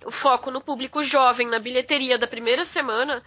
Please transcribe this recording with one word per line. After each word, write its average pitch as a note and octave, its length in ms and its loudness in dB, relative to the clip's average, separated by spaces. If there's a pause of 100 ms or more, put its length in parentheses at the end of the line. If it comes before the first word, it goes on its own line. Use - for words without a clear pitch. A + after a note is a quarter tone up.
o - 60 -8
foco B3+ 400 2
no C4 100 -6
público C4 400 -6
jovem, B3+ 460 4
na A#3 140 0
bilheteria B3+ 580 0
da A#3+ 80 0
primeira A#3+ 380 0
semana, C4 640 -2